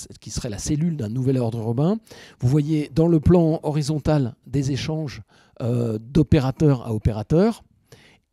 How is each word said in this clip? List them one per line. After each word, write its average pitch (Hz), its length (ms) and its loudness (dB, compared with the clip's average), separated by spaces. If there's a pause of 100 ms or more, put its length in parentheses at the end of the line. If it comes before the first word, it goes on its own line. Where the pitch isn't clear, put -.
(220)
qui - 80 -18
serait 123 200 -8
la 101 100 -10
cellule 156 380 -2
d'un 110 120 -6
nouvel 127 300 0
ordre 117 180 -2
urbain. 120 400 0 (420)
Vous 123 80 0
voyez 147 460 0
dans 160 140 2
le 170 120 4
plan 165 440 4
horizontal 147 720 -2 (100)
des 131 260 -2
échanges, 147 520 -6 (400)
euh, 117 340 -2
d'opérateur 135 880 2
à 117 80 -6
opérateur. 131 680 0 (680)